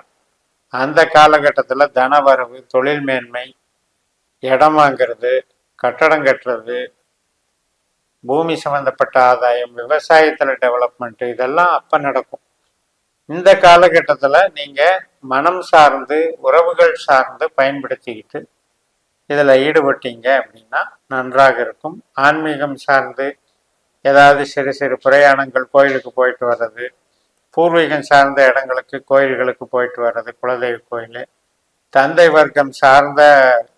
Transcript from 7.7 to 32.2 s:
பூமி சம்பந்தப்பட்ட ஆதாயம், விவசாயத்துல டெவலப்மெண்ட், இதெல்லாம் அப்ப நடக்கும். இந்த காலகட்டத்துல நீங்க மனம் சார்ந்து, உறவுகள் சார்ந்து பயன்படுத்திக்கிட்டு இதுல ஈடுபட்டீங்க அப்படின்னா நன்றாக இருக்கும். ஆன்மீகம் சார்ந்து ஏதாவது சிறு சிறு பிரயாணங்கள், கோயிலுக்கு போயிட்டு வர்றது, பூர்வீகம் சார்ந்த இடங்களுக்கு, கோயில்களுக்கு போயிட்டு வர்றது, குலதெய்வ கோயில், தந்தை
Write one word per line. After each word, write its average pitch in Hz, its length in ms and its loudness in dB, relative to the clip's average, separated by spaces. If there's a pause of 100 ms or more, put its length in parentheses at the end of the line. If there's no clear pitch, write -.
பூமி 160 300 -2
சம்பந்தப்பட்ட 135 640 -4
ஆதாயம், 120 540 0
விவசாயத்துல 147 880 0
டெவலப்மெண்ட், 123 640 -6
இதெல்லாம் 139 440 -2
அப்ப 151 260 -4
நடக்கும். 139 440 -8 (840)
இந்த 180 280 2
காலகட்டத்துல 170 1000 2
நீங்க 147 540 -4 (140)
மனம் 147 400 -2
சார்ந்து, 151 800 0
உறவுகள் 170 540 2
சார்ந்து 147 640 -2
பயன்படுத்திக்கிட்டு 131 840 -6 (920)
இதுல 143 260 2
ஈடுபட்டீங்க 135 720 -2 (140)
அப்படின்னா 127 400 -10 (260)
நன்றாக 131 540 0
இருக்கும். 156 520 -12
ஆன்மீகம் 147 640 -4
சார்ந்து 135 600 -4 (640)
ஏதாவது 143 420 4
சிறு 139 260 -6
சிறு 131 320 -6
பிரயாணங்கள், 135 680 2
கோயிலுக்கு 135 420 0
போயிட்டு 127 380 -4
வர்றது, 117 380 -8 (680)
பூர்வீகம் 151 540 0
சார்ந்த 139 360 4
இடங்களுக்கு, 127 580 -4
கோயில்களுக்கு 127 640 -2
போயிட்டு 123 340 -6
வர்றது, 117 300 -6 (100)
குலதெய்வ 123 360 -6 (100)
கோயில், 117 400 -14 (640)
தந்தை 160 340 4